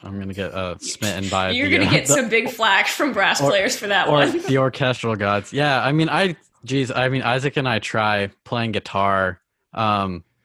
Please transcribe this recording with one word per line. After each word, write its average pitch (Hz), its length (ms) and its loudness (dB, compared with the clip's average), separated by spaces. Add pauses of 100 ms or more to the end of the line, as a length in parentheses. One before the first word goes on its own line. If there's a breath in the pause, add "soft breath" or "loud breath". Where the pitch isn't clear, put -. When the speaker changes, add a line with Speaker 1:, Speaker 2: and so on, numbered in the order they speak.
Speaker 1:
I'm 98 160 -10
gonna 98 140 -8
get, 92 180 -6
uh, 92 280 -6
smitten 95 500 -6
by 92 220 0
Speaker 2:
You're - 180 -2
Speaker 1:
the, - 80 2
Speaker 2:
gonna 92 120 2
Speaker 1:
uh, - 40 2
Speaker 2:
get - 140 2
Speaker 1:
the 277 60 4
Speaker 2:
some 247 160 2
big 226 200 0
flack 208 380 2
from 294 260 -2
brass 190 260 0
Speaker 1:
or, 143 100 4
Speaker 2:
players 196 260 2
for 214 120 -8
that 190 200 2
Speaker 1:
or 151 60 4
Speaker 2:
one. 147 340 2
Speaker 1:
the 135 100 2
orchestral 127 580 0
gods. 101 380 0
Yeah, 135 300 2
I 135 80 2
mean, 156 180 2
I, 175 260 0 (300)
geez, 127 260 0
I 127 180 0
mean, 131 120 -2
Isaac 127 360 0
and 131 120 0
I 110 100 2
try 104 520 0 (140)
playing 117 260 -4
guitar, 98 680 0 (340)
um, 98 500 -2 (220)